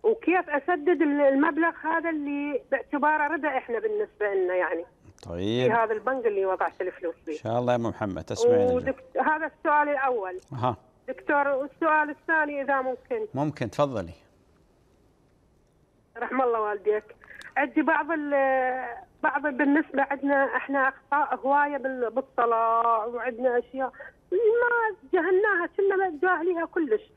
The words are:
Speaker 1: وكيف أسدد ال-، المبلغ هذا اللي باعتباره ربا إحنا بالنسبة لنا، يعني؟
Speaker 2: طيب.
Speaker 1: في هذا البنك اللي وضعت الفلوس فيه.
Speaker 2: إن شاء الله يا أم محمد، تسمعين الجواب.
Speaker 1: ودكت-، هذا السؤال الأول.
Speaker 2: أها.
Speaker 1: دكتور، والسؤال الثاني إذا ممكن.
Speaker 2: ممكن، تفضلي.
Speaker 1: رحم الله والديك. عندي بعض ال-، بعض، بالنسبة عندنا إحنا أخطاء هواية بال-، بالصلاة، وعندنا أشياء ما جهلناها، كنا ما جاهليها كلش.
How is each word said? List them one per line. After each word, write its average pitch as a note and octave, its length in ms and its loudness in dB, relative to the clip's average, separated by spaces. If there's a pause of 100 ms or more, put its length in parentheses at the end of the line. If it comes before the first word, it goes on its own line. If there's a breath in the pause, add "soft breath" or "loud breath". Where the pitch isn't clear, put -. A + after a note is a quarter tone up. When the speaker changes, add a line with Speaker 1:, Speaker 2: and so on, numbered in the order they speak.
Speaker 1:
وكيف E4+ 460 2
أسدد D4 520 0
ال-، D4 200 2
المبلغ D4 500 4 (120)
هذا E4 260 -2
اللي C#4+ 520 -4 (100)
باعتباره D4 560 0
ربا D4 300 -2
إحنا A#3 220 -4
بالنسبة G#3 540 -2
لنا، F#3 220 0
يعني؟ E3 300 -2 (380)
Speaker 2:
طيب. G#2+ 480 0
Speaker 1:
في - 0 -
هذا A3+ 220 2
البنك B3+ 320 -2
اللي G3+ 200 0
وضعت F#3 360 -2
الفلوس F3 340 -6 (100)
فيه. D#3+ 60 -8
Speaker 2:
إن D3+ 60 -8
شاء A2+ 220 -2
الله B2 140 0
يا B2 40 2
أم A#2+ 60 -2
محمد، G2 400 -4
تسمعين - 380 2
الجواب. B4 140 2
Speaker 1:
ودكت-، - 420 -6
هذا D#4 400 0
السؤال D4 320 2
الأول. B3 500 -2 (140)
Speaker 2:
أها. B2 240 -2 (300)
Speaker 1:
دكتور، C#4+ 400 0
والسؤال D4 600 0
الثاني D4 520 -2
إذا C4+ 200 0
ممكن. B3 520 -6
Speaker 2:
ممكن، C3+ 360 -4
تفضلي. A2 440 -2 (2000)
Speaker 1:
رحم A#3+ 240 -4
الله A#3 200 2
والديك. G#3 420 -2 (540 loud breath)
عندي C#4+ 240 0
بعض D4+ 300 0
ال-، C4+ 760 0 (380)
بعض، C#4 180 2
بالنسبة C#4+ 680 2
عندنا C4+ 460 0
إحنا C#4 220 -2 (100)
أخطاء C#4 460 -2
هواية C#4+ 420 0
بال-، B3+ 320 -4
بالصلاة، A3+ 1000 2
وعندنا A#3+ 520 -2
أشياء C4 320 -6 (400 loud breath)
ما A#4 640 2 (180)
جهلناها، F#4 640 2
كنا G4 180 2
ما F#4 260 -2
جاهليها E4+ 440 0
كلش. C#4 360 0 (160)